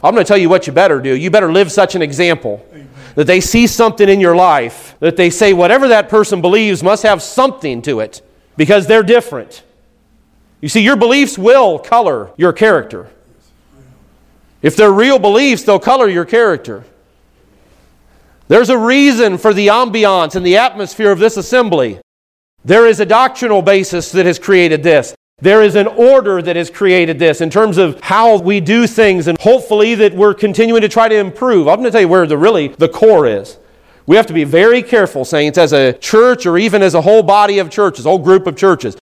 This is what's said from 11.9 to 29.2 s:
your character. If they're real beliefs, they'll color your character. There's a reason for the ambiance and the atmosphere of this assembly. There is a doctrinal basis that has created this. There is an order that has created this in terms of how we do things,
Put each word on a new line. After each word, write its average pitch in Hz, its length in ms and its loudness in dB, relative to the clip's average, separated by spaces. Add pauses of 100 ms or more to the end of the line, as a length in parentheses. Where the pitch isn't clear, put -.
your 170 140 0
character. 160 560 -2 (1600)
If 151 120 -2
they're 208 160 4
real 247 280 2
beliefs, 214 420 0
they'll 202 160 0
color 247 320 0
your 170 160 -4
character. 165 600 -4 (1600)
There's 220 240 2
a 254 80 0
reason 240 580 0
for 214 160 0
the 202 140 0
ambiance 208 680 0
and 180 100 -6
the 180 120 2
atmosphere 214 540 -2
of 175 80 -2
this 214 180 0
assembly. 170 640 -2 (680)
There 220 220 4
is 220 120 0
a 208 60 0
doctrinal 226 560 0
basis 180 520 -2
that 175 120 0
has 175 140 -2
created 175 420 0
this. 147 320 0 (280)
There 208 220 4
is 202 120 2
an 202 120 2
order 220 540 2
that 170 140 -4
has 170 140 -6
created 180 500 -2
this 156 220 0
in 165 80 -4
terms 202 280 0
of 170 240 -2
how 220 360 2
we 190 240 -2
do 220 260 0
things, 196 400 0